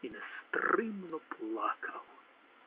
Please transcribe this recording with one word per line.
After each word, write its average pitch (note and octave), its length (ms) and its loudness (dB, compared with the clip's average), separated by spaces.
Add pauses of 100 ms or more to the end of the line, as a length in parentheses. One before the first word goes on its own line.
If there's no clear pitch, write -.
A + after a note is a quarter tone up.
і C3 80 -6
нестримно F#3 1080 2
плакав, - 840 -2 (600)